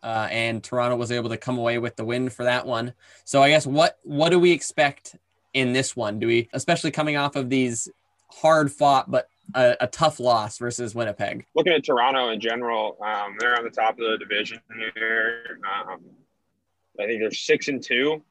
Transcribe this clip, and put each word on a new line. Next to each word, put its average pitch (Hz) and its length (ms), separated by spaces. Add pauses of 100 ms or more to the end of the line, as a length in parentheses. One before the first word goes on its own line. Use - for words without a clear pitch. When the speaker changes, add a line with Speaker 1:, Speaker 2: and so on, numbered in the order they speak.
Speaker 1:
uh, 113 300
and 113 320
Toronto 123 340
was 120 140
able 120 180
to 113 80
come 127 220
away 117 180
with 117 180
the 107 80
win 123 260
for 123 140
that 123 220
one. 120 280 (300)
So 139 180
I 139 80
guess 151 180
what, 151 340
what 147 280
do 180 100
we 175 120
expect - 640 (380)
in 127 200
this 131 220
one? 107 220
Do 110 80
we, 117 280
especially 165 360
coming 151 280
off 143 180
of 131 160
these 127 360 (420)
hard 156 420
fought, 139 380
but 127 200 (240)
a, 123 280
a 123 60
tough - 320
loss 113 380
versus 120 360
Winnipeg? 113 520 (100)
Speaker 2:
Looking 156 160
at 147 140
Toronto 127 440
in 107 120
general, 113 600
um, 104 380
they're 120 180
on 117 60
the 117 60
top 110 220
of 117 80
the 110 180
division 104 420 (360)
here. 113 680
Um, 92 380 (1000)
I 101 60
think 110 160
they're 110 100
six - 380
and 131 120
two, 147 500